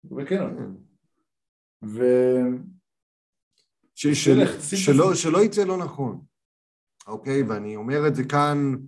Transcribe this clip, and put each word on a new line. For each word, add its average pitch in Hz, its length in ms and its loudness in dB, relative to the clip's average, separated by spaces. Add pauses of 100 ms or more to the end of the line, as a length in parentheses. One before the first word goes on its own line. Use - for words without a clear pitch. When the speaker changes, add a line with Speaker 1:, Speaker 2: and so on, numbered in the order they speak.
Speaker 1:
בכנות. - 540 -6
Speaker 2:
כן. - 140 -12 (1120)
Speaker 1:
ו-, 127 800 0 (1300)
Speaker 2:
ש-, 147 300 -2
של-, 135 100 6
Speaker 1:
תלך, - 160 4 (120)
שים 190 160 -6
את - 60 -4
Speaker 2:
שלא, 147 240 6
Speaker 1:
זה. 180 80 2
Speaker 2:
שלא 170 280 4
יצא 208 200 2
לא 185 120 -2
נכון, 139 480 -8 (800)
אוקיי? 135 360 -4
ואני 107 340 -4
אומר 135 300 -2
את 143 80 2
זה 127 100 -2
כאן 143 500 0 (140)